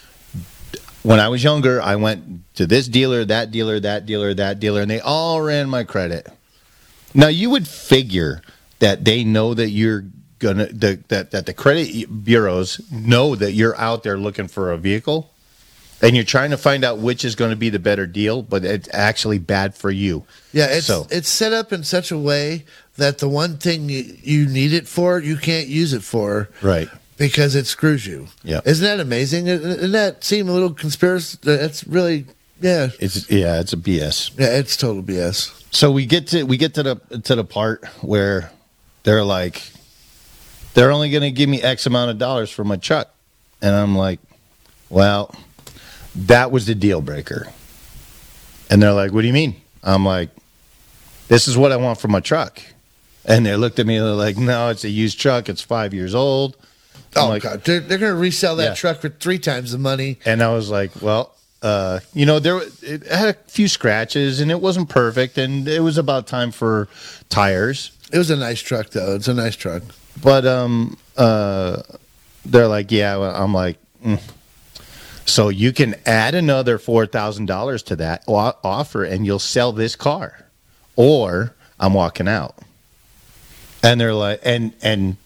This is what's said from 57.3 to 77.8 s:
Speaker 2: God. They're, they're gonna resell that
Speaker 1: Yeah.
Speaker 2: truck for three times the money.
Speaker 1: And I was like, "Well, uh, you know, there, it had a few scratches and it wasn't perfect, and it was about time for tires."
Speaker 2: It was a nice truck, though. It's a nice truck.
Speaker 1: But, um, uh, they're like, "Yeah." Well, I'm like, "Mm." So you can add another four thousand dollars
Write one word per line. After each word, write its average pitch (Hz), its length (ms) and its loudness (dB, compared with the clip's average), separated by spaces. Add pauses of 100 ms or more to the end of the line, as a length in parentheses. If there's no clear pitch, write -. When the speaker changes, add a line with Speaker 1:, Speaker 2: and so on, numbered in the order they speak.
Speaker 2:
God. 101 200 -8
They're, 170 160 0
they're 165 180 -4
gonna 208 180 0
resell 170 420 -2
that 160 120 0
Speaker 1:
Yeah. 101 40 -4
Speaker 2:
truck 160 260 -4
for - 80 -6
three 180 320 -4
times 127 320 -6
the 123 60 -6
money. 135 480 -4
Speaker 1:
And 113 180 2
I 117 100 2
was 110 160 -4
like, 101 320 -4
"Well, 107 320 -2 (280)
uh, 95 400 -2 (120)
you 143 120 2
know, 151 140 4
there, 170 200 0 (220)
it 143 260 -12
had 196 220 0
a 196 40 0 (160)
few 208 200 2
scratches 131 720 -2
and 151 100 0
it 175 80 -2
wasn't 185 300 -2
perfect, 123 480 0
and 135 300 -2
it 156 140 0
was 165 160 0
about 135 300 -2
time 120 240 -4
for 110 380 -2 (400)
tires." 101 600 0 (200)
Speaker 2:
It 156 60 0
was 170 140 2
a 151 40 0
nice 120 240 -4
truck, 110 300 -6
though. 98 260 -4
It's 104 140 -4
a 127 40 2
nice 117 220 -2
truck. 87 260 -6 (400)
Speaker 1:
But, 135 240 6
um, 123 520 0 (200)
uh, 101 640 2 (640)
they're 120 220 8
like, 104 240 -2
"Yeah." 101 240 2
Well, 98 180 -4
I'm 101 200 0
like, 92 240 -2 (280)
"Mm." 107 140 0 (1080)
So 107 240 4
you 101 220 2
can 123 240 0 (100)
add 113 300 2
another 131 420 2
four 113 300 2
thousand 107 380 -4
dollars 107 380 -4